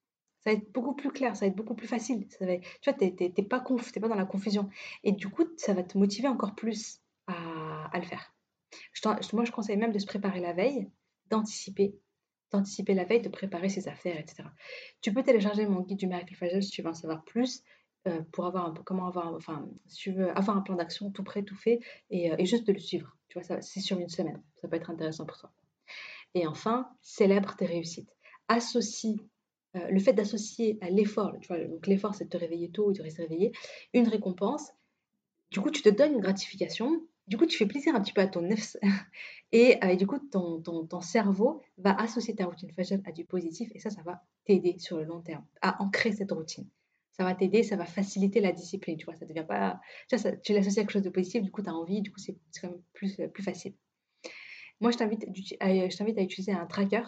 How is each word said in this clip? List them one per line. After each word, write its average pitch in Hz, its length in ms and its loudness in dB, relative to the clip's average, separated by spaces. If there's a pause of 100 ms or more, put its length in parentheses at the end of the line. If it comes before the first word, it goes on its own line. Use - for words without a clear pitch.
(400)
ça 214 100 0
va - 20 4
être 214 200 -2
beaucoup 254 220 -2
plus 277 160 -4
clair, 240 260 -2
ça - 80 -2
va 196 60 2
être 190 60 -2
beaucoup 220 180 -6
plus - 140 -10
facile. 233 420 -4
Ça - 160 -8
va 185 60 0
être, 180 160 -4 (120)
tu 285 100 0
vois, - 80 2
t'es, 185 140 4
t'es, 180 180 0
t'es 196 120 0
pas 247 180 -2
conf-, 247 320 -4
t'es 196 80 -6
pas 220 80 0
dans 220 80 0
la 190 100 0
confusion. 202 420 -2 (360)
Et 202 80 4
du 196 160 -4
coup, 330 160 2 (120)
ça - 180 0
va 180 80 0
te - 160 -6
motiver 202 300 4
encore 220 260 -2
plus - 460 -6 (260)
à, 160 680 -8
à 175 60 0
le 175 60 -4
faire. - 300 -10 (580)
Je - 100 -14
t'en-, 214 200 2
je, 190 140 -6
moi, 233 80 2
je 233 80 -2
conseille 208 240 -2
même 226 160 2
de 208 60 0
se 202 80 -4
préparer 196 340 -4
la 175 120 -4
veille, 208 360 0 (420)
d'anticiper, 202 680 0 (540)
d'anticiper 202 420 0
la 185 120 4
veille, 233 180 4
de 196 80 -4
préparer 196 400 -4
ses - 180 -4
affaires, 170 300 -6
et 151 80 -10
cetera. - 260 -18 (480)
Tu 202 140 -2
peux 262 80 2
télécharger 208 440 6
mon 190 140 2
guide 190 160 -4
du 190 100 -2
miracle 175 280 -4
fajr 180 280 -2
si 196 80 -4
tu - 120 -8
veux 165 80 -2
en 160 40 -2
savoir 160 300 -6
plus, - 380 -2 (440)
euh, 165 140 -2 (120)
pour 175 120 -2
avoir 180 220 -2
un 160 60 -6
peu, 165 100 -12
comment 190 240 -4
avoir, 175 280 -4
enfin, 156 320 -8 (200)
si - 100 -20
tu - 160 -6
veux 185 240 0
avoir 196 220 2
un - 20 0
plan 196 140 -4
d'action 175 360 -4
tout 196 140 -8
prêt, 202 180 -4
tout 196 140 -10
fait, 233 240 2 (300)
et, 170 220 2
euh, - 60 0
et 185 60 4
juste 233 220 2
de 202 60 6
le - 80 0
suivre. - 360 -6 (120)
Tu - 100 -12
vois, 175 60 -10
ça, - 180 -6
c'est - 180 -10
sur 190 180 -2
une 175 120 -6
semaine. - 320 -4 (180)
Ça 165 80 -10
peut 170 80 -2
être 165 140 -6
intéressant 160 340 -6
pour - 140 -14
toi. - 140 -20 (840)
Et 175 120 2
enfin, 220 440 -2 (100)
célèbre 196 560 4
tes 190 100 -2
réussites. 165 480 -6 (340)
Associe, 226 680 0 (600)
euh, 175 120 -6
le 190 120 6
fait 240 120 8
d'associer 214 720 0
à 175 80 -2
l'effort, 202 500 2
tu - 80 -16
vois, 165 160 -4
donc 165 220 -8
l'effort, 196 280 4
c'est 175 100 -6
de - 60 -12
te 185 60 -2
réveiller 170 340 -4
tôt 208 200 2
et 190 40 4
de 165 80 -6
rester 156 200 -8
réveillé, 165 300 -2 (420)
une 233 140 6
récompense. 208 640 -2 (800)
Du 196 120 -2
coup, 302 80 0
tu 311 100 -2
te - 80 6
donnes 269 240 8
une 247 80 2
gratification. 196 840 -2 (220)
Du 208 100 -2
coup, 339 80 6
tu - 100 2
fais 208 100 4
plaisir 285 280 2
un 208 80 4
petit - 100 -4
peu - 80 4
à 190 60 6
ton 180 160 -2
nefs. 208 400 0
<laughs> 202 40 4 (680)
Et, 233 300 10
euh, 185 40 6
et 185 80 6
du 190 100 4
coup, 262 120 0
ton, 170 440 -4
ton, 165 240 -6
ton 175 160 -8
cerveau 214 580 2 (160)
va 196 180 4
associer 226 400 -2
ta 185 120 -2
routine 175 260 -10
fajr 185 320 -2
à 170 80 -12
du 170 140 -10
positif. 170 480 -6
Et - 40 -16
ça, - 120 -8
ça 196 100 -10
va 175 220 -10 (240)
t'aider 180 320 6
sur - 180 -8
le 156 80 -4
long 165 160 -8
terme 165 240 -10 (160)
à 190 220 2
ancrer 202 280 2
cette 202 220 -2
routine. 156 340 -8 (440)
Ça - 120 -4
va 185 120 2
t'aider, 190 280 4
ça 220 140 0
va 170 80 -2
faciliter 196 560 2
la 185 120 4
discipline, 175 440 -6
tu - 80 -12
vois, 165 100 -12
ça - 120 -16
devient 160 200 -6
pas, 190 320 0 (300)
tu 247 80 2
vois, 208 60 0
ça, 202 120 0
tu - 200 0
l'associes 196 240 4
à - 20 6
quelque 208 120 0
chose 196 100 2
de 185 80 -2
positif, 185 320 0
du 190 80 -2
coup, - 100 -8
t'as 185 120 -4
envie, 170 280 -2
du 196 100 -4
coup, - 80 -18
c'est, - 200 -12 (120)
c'est - 120 -16
quand 180 80 -6
même 180 100 -12 (140)
plus, 196 260 -6
euh, 160 80 -4
plus 190 140 -12
facile. 190 320 -8 (1080)
Moi, 233 100 4
je 233 60 2
t'invite 214 340 -2
d'uti-, - 300 -10
à, 196 80 2 (180)
je 185 80 -2
t'invite 220 220 -2
à 196 60 2
utiliser 190 300 -4
un 170 120 -2
tracker 196 440 0